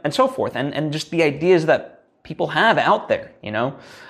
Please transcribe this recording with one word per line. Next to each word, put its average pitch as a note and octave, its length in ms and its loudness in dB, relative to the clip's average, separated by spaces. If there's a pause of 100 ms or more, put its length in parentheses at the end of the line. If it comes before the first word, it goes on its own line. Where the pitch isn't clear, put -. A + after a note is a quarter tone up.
and D3+ 100 -4
so C4 140 2
forth, A#2+ 280 -4
and, C3+ 200 -4
and D3 180 -4
just D#3 160 -8
the E3+ 140 0
ideas D#3 420 2
that - 380 -2 (180)
people E3 260 -6
have F3+ 300 2
out D#3+ 300 2
there, - 240 -2 (100)
you G#2 80 -12
know, A#2+ 260 -4 (340)